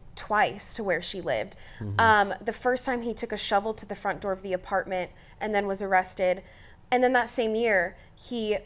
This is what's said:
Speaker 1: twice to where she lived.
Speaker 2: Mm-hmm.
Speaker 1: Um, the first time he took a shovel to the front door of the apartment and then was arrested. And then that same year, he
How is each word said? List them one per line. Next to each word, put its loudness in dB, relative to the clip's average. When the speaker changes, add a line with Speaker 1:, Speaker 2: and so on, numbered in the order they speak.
Speaker 1:
twice 0
to -6
where 0
she -8
lived. -2
Speaker 2:
Mm-hmm. -4
Speaker 1:
Um, 6
the -4
first 0
time -2
he -4
took -8
a -6
shovel 0
to -10
the -10
front -4
door -2
of -6
the -6
apartment -2
and -4
then 2
was -2
arrested. 2
And 4
then 6
that 4
same 0
year, 2
he -2